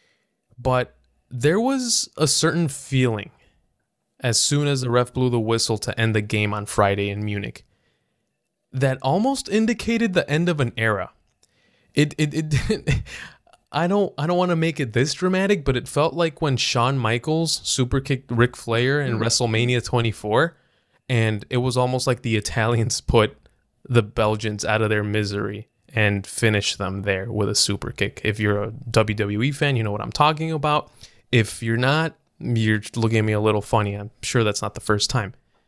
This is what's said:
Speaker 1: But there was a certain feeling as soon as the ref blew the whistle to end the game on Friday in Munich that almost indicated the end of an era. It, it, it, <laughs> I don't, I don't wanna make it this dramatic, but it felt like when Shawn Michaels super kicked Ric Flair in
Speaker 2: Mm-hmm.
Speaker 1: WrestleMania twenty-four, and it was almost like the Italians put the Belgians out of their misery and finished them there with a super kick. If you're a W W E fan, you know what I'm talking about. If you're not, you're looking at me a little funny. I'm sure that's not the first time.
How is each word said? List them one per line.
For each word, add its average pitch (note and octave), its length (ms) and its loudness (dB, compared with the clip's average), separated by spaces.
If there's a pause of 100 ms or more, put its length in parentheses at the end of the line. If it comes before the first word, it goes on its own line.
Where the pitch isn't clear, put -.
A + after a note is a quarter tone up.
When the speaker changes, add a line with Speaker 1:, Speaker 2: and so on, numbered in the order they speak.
(580)
Speaker 1:
But B2 380 -2 (340)
there D3 300 2
was B3+ 580 0
a D3+ 100 2
certain D#3 400 2
feeling B2 640 -2 (880)
as A#2 200 0
soon D3 280 0
as C#3 140 0
the B2+ 80 -4
ref A#2+ 220 2
blew B2+ 180 0
the A#2+ 100 2
whistle A2 400 0
to - 200 -6
end A2+ 160 2
the G#2+ 60 2
game G#2+ 320 0
on G#2 120 -4
Friday G2+ 440 2
in G2+ 160 -4
Munich G#2 400 -6 (1040)
that C3 300 0
almost G#3+ 480 0
indicated A3 640 0
the F3+ 160 0
end D#3+ 180 0
of D#3+ 120 0
an A#2+ 180 0
era. G#2+ 340 0 (800)
It, D3 240 2
it, D3+ 160 0
it, D3+ 680 0 (320)
<laughs> - 360 -20
I E3 160 0
don't, G3+ 300 0
I D3 100 -2
don't F3+ 100 2
wanna F3+ 180 2
make D#3+ 240 0
it A#2 140 -4
this C#3 200 2
dramatic, F#3 520 0
but B2+ 100 2
it B2 120 -4
felt D#3 260 0
like E3 280 -2
when C#3 160 2
Shawn B2+ 400 0
Michaels C#3+ 640 0
super C3 360 0
kicked C3+ 320 -4
Ric A#2+ 240 4
Flair B2 460 0
in B2+ 120 -2
Speaker 2:
Mm-hmm. A2 100 0
Speaker 1:
WrestleMania A#2 600 2
twenty-four, A2+ 760 0 (520)
and A2+ 400 0
it B2+ 80 -2
was B2 180 0
almost B2+ 320 0
like C3 140 0
the A2+ 160 0
Italians A2+ 640 0
put A2 340 2 (480)
the A#2 200 4
Belgians G#2+ 600 -2
out A2 180 0
of G#2+ 80 2
their G#2+ 140 2
misery G#2 640 -4 (260)
and G2+ 320 2
finished - 520 0
them G2 240 -4
there G2 300 -2
with G#2 180 0
a G#2 60 -2
super - 360 -2
kick. - 320 -4
If G#2+ 160 0
you're G#2 240 0
a A2+ 80 -6
W A2 440 0
W G#2 260 -2
E C#3+ 100 0
fan, C#3+ 240 0
you A2+ 80 0
know G#2 80 -2
what G#2 100 -4
I'm - 100 -8
talking D#3 400 0
about. D3+ 400 -2 (400)
If A2+ 300 2
you're A2+ 160 -2
not, D3 380 0 (240)
you're A2 420 2 (140)
looking A2+ 220 2
at G#2+ 80 2
me G#2+ 80 2
a G#2 60 0
little G#2+ 220 2
funny. G#2 340 0
I'm G#2 160 -12 (100)
sure A#2 220 0
that's G#2+ 180 0
not G2+ 120 -6
the - 80 -10
first - 280 0
time. A2 240 -4 (340)